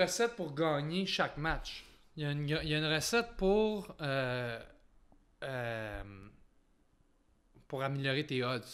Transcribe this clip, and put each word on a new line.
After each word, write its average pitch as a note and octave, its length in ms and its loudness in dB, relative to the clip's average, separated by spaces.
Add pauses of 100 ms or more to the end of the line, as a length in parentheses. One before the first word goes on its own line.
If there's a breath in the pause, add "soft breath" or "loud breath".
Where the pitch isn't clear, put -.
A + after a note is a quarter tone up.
recette A#3 360 4
pour D#3 180 -4
gagner D#3 500 2
chaque F3+ 320 0
match. D3 460 -2 (320)
Il D#3 80 -4
y - 20 0
a C#3+ 60 0
une, D3 160 -2
il D3+ 220 0
y D3+ 40 2
a D3+ 40 4
une D#3 80 2 (100)
recette A#3 400 2
pour, G#3 680 2
euh, B2 560 0 (840)
euh, A#2 600 -4 (1600)
pour C3+ 160 -4
améliorer C#3 420 0
tes B2+ 180 0
odds. B2 200 -2 (100)